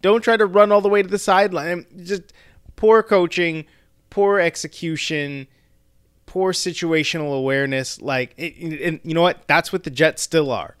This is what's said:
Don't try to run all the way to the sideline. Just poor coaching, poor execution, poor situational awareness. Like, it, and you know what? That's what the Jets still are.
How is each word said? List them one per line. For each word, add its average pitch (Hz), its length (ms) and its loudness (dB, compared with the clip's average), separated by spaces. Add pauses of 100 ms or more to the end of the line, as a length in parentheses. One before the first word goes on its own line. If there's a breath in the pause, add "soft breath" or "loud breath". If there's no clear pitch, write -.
Don't 208 220 4
try 233 140 2
to 214 80 4
run 208 260 4
all 208 80 6
the 202 80 0
way 202 140 2
to 185 80 -2
the 196 100 -4
sideline. 180 640 0 (160)
Just 180 300 -10 (460 soft breath)
poor 220 260 6
coaching, 170 600 0 (440 soft breath)
poor 202 300 0
execution, 151 1080 -4 (800)
poor 185 280 -2
situational 160 840 -4
awareness. 135 640 -4
Like, 127 360 -4
it, 160 440 -10
and 160 220 -6
you 160 100 -6
know 165 80 2
what? 180 260 0
That's 160 260 0
what 185 100 -6
the 160 60 -10
Jets 143 320 0
still 151 280 0
are. 107 320 -6